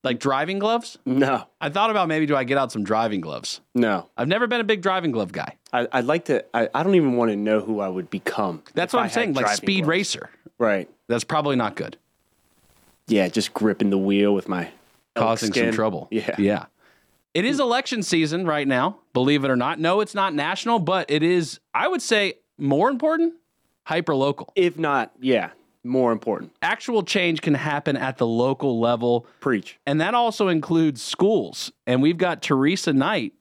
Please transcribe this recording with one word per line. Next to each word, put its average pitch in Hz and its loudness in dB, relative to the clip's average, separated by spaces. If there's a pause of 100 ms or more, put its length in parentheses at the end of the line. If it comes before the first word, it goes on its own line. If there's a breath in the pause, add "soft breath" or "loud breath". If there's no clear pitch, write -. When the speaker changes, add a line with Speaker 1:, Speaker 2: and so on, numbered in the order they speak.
Speaker 1:
Like 123 -2
driving 147 -2
gloves? 226 -2
Speaker 2:
No. 131 2 (160)
Speaker 1:
I 160 -4
thought 202 0
about 190 2
maybe 156 0
do 147 0
I 135 0
get 135 0
out 139 0
some 104 -4
driving 110 0
gloves? 73 -10 (140)
Speaker 2:
No. 110 0
Speaker 1:
I've 127 -2
never 220 0
been 233 -2
a - -2
big 208 0
driving 180 0
glove 104 -2
guy. - -10 (160)
Speaker 2:
I, 123 0
I'd 123 0
like 165 0
to, 131 0 (140)
I, 117 2
I 139 0
don't 190 2
even 139 4
wanna 113 2
know 107 2
who 104 -4
I 98 -2
would 92 -6
become 98 -4 (100)
Speaker 1:
That's 175 -2
Speaker 2:
if - -
Speaker 1:
what 240 4
Speaker 2:
I - 0
Speaker 1:
I'm 202 -2
Speaker 2:
had - -10
Speaker 1:
saying, 233 0
like 127 0
Speaker 2:
driving 104 2
Speaker 1:
speed 196 0
Speaker 2:
gloves. 151 0
Speaker 1:
racer. 185 -2 (260)
Speaker 2:
Right. 104 0 (180)
Speaker 1:
That's 120 -2
probably 147 -2
not 107 -2
good. - -10 (1080)
Speaker 2:
Yeah, 98 2
just 101 -2
gripping 107 0
the 98 2
wheel 101 2
with 95 -4
my 90 -4 (540)
elk 117 0
Speaker 1:
Causing 113 0
some 117 0
Speaker 2:
skin. 113 0
Speaker 1:
trouble. 110 -2
Speaker 2:
Yeah. 110 -4
Speaker 1:
Yeah. 101 0 (720 soft breath)
It 180 0
is 277 0
election 247 -2
season 165 0
right 147 0
now, 139 0 (120)
believe 135 2
it 135 2
or 127 4
not. 143 0
No, 170 2
it's 208 -4
not 196 0
national, 190 -2
but 185 0
it 151 2
is, 170 0 (140)
I 233 2
would 359 -2
say, 208 0 (180)
more 143 2
important, 320 0 (500)
hyper 165 -2
local. 139 0
Speaker 2:
If 175 2
not, 143 0
yeah, 120 0 (340)
more 123 2
important. - -4
Speaker 1:
Actual 214 -2
change 170 0
can 147 2
happen 147 -2
at 131 -4
the 120 2
local 123 0
level. 120 2 (120 soft breath)
Speaker 2:
Preach. 117 -4
Speaker 1:
And 143 0
that 196 0
also 226 0
includes 160 2
schools. - 0 (140)
And 127 2
we've 160 2
got 170 -2
Teresa 151 2
Knight 139 0